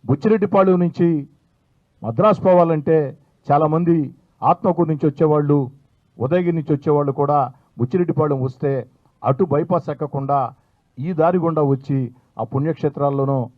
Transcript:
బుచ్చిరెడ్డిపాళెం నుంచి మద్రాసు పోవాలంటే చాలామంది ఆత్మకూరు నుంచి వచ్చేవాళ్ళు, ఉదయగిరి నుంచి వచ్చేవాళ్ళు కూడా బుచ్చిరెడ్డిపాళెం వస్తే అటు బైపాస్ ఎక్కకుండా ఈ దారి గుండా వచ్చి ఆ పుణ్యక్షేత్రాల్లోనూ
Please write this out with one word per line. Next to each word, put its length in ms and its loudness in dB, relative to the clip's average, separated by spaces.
బుచ్చిరెడ్డిపాళెం 800 2
నుంచి 240 0
మద్రాసు 440 0
పోవాలంటే 520 4
చాలామంది 500 2
ఆత్మకూరు 420 0
నుంచి 180 -2
వచ్చేవాళ్ళు, 480 0
ఉదయగిరి 400 -2
నుంచి 160 -4
వచ్చేవాళ్ళు 460 0
కూడా 180 0
బుచ్చిరెడ్డిపాళెం 680 0
వస్తే 260 -4
అటు 300 0
బైపాస్ 420 -2
ఎక్కకుండా 440 -4
ఈ 100 -8
దారి 240 2
గుండా 180 0
వచ్చి 260 -2
ఆ 120 -4
పుణ్యక్షేత్రాల్లోనూ 840 -2